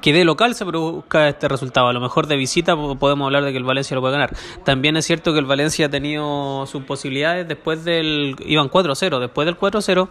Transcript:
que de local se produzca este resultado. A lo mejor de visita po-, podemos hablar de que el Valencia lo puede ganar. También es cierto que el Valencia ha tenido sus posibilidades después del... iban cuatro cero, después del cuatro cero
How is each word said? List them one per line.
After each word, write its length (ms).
que 120
de 120
local 300
se 100
produzca 640
este 200
resultado. 400
A 40
lo 60
mejor 300
de 80
visita 400
po-, 200
podemos 300
hablar 160
de 80
que 80
el 60
Valencia 320
lo 40
puede 120
ganar. 240
También 320
es 80
cierto 280
que 80
el 60
Valencia 400
ha 40
tenido 760
sus 180
posibilidades 640
después 360
del... 520
iban 220
cuatro 260
cero, 240
después 260
del 120
cuatro 240
cero 300